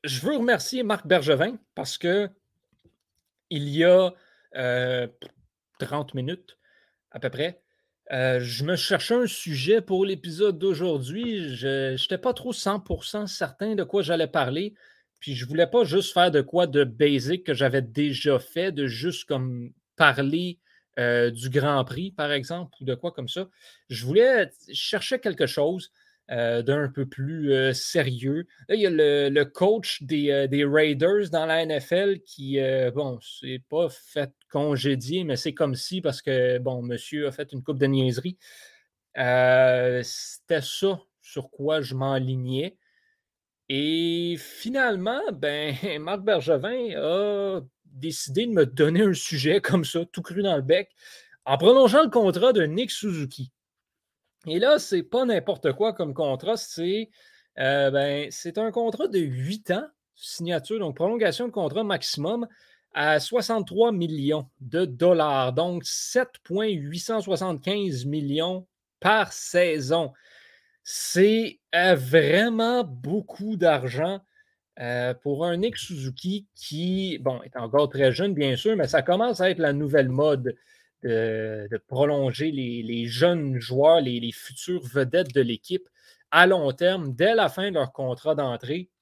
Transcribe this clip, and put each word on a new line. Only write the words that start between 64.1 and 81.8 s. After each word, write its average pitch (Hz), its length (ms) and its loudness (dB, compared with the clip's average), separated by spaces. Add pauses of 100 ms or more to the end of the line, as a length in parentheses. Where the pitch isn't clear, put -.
de 156 260 -2
dollars, 143 680 2
donc 170 320 -2
sept - 580 -4
point 208 260 -2
huit 156 280 -4
cent 220 240 -4
soixante-quinze 180 840 -2
millions 156 580 -4 (340)
par 208 320 2
saison. 156 800 0 (720)
C'est, 214 800 2 (160)
euh, 180 180 6
vraiment 202 880 4
beaucoup 180 720 -6
d'argent, 156 640 2 (580)
euh, 123 340 -2
pour 143 320 -4
un 175 120 0
Nick 226 200 -2
Suzuki 175 800 -8
qui, 180 640 -4
bon, 131 240 -4
est - 140 -20
encore 135 320 2
très 135 220 4
jeune, 190 220 -2
bien 139 220 2
sûr, 220 200 0
mais 165 120 0
ça 147 160 2
commence 202 360 0
à 185 120 4
être 165 80 -2
la 147 140 2
nouvelle 143 360 4
mode 131 460 2 (480)
de, 110 680 -2
de 113 60 -4
prolonger 139 760 0